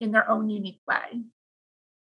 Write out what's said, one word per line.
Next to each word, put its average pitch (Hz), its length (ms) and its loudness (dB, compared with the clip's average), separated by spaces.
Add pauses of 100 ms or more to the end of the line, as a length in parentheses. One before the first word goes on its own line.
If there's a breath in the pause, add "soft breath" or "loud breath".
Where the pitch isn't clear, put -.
in 220 120 -2
their 220 180 4
own 220 200 2
unique 196 360 -6
way. - 360 -4 (880)